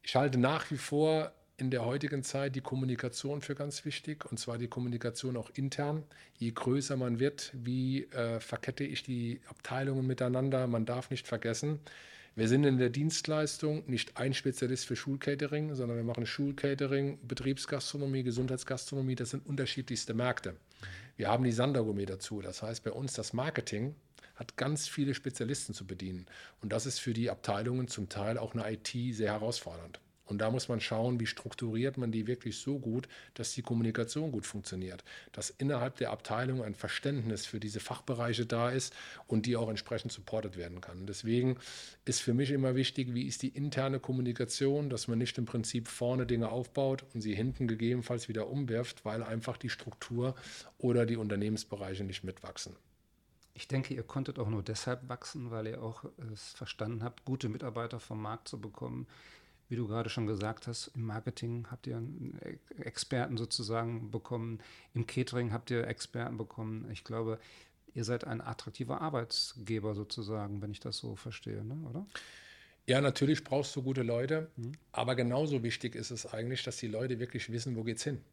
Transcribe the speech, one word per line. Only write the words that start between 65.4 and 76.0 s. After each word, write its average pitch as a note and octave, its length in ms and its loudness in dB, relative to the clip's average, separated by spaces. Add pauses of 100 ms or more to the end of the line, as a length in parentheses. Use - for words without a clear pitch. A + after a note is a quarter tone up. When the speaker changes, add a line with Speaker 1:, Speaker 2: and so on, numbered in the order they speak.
Speaker 2:
habt A#2 180 -4
ihr A#2 160 2
Experten A#2 500 -4
bekommen. A2 540 -6
Ich G#2+ 120 -10
glaube, A2+ 360 -2 (540)
ihr A#2+ 100 -2
seid A#2 220 0
ein A#2 160 -4
attraktiver A#2+ 600 -4
Arbeitsgeber A2 920 0
sozusagen, G#2 640 -4
wenn G#2 100 -4
ich G2+ 100 -10
das - 160 -4
so A2+ 180 -6
verstehe, G#2+ 480 -6
ne? B2+ 140 -6 (120)
Oder? E3+ 160 -6 (800)
Speaker 1:
Ja, B2+ 140 8
natürlich C#3+ 460 4
brauchst C#3+ 300 2
du C3+ 60 0
gute C3 220 0
Leute, C3+ 540 0
Speaker 2:
Mhm. B2 160 -6 (180)
Speaker 1:
aber A#2 240 2
genauso B2+ 480 2
wichtig A#2 320 -2
ist A2+ 160 -6